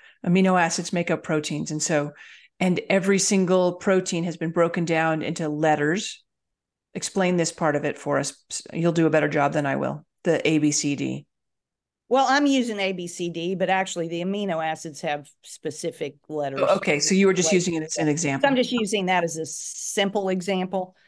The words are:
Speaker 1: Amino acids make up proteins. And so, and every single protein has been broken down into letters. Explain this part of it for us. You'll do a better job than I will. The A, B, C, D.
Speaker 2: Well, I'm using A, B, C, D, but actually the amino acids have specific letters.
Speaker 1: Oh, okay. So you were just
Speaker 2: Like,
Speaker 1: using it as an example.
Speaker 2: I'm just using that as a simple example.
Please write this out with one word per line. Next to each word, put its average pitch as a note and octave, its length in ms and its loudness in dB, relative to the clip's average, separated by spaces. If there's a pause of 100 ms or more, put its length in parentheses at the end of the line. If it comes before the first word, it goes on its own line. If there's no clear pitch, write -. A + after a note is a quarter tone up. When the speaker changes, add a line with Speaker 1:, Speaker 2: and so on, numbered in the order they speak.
(260)
Speaker 1:
Amino F#3 320 4
acids E3+ 360 0
make F3 180 -2
up D#3+ 100 0
proteins. D3+ 480 -4
And D3+ 140 -4
so, D3+ 300 0 (460)
and F3+ 200 2 (120)
every F#3+ 260 4
single F#3 560 2
protein F#3 520 0
has E3 120 -6
been E3 140 -4
broken E3+ 340 2
down D#3+ 380 0
into D#3+ 260 -4
letters. D3+ 720 0 (720)
Explain F3+ 420 0
this E3 160 2
part D3+ 240 0
of C#3+ 100 -2
it C#3+ 120 -4
for C#3+ 220 -2
us. C#3 160 -6 (360)
You'll E3 200 2
do E3 160 4
a - 20 4
better D3+ 180 4
job D3 260 0
than D3 120 0
I C3+ 120 -2
will. C#3 280 -4 (200)
The E3 220 2
A, D#3 120 4
B, D3 120 2
C, C#3+ 240 -2
D. C3+ 300 -6 (840)
Speaker 2:
Well, B3+ 220 2
I'm C#4+ 160 4
using B3 340 2
A, F#3+ 120 0
B, F3 160 -8
C, F3 240 -6
D, E3+ 240 -4
but F3 160 0
actually F#3+ 380 -2
the E3+ 120 -4
amino F#3+ 420 -2
acids D#3 380 -8
have D3 260 -4 (140)
specific - 760 -10 (120)
letters. C#3 320 -4
Speaker 1:
Oh, - 140 4
okay. D3+ 240 0
So F#3+ 160 2
you G3 100 6
were F#3+ 80 6
just F3 140 2
Speaker 2:
Like, D#3+ 60 2
Speaker 1:
using F3 200 2
it D#3+ 80 -2
as D#3 160 -6
an D#3+ 100 2
example. D3 400 0
Speaker 2:
I'm C4+ 80 2
just B3 160 2
using G#3+ 360 -2
that F#3 160 2
as D#3+ 140 -4
a D#3+ 100 -6
simple G3 840 -4
example. F#3 680 -4 (120)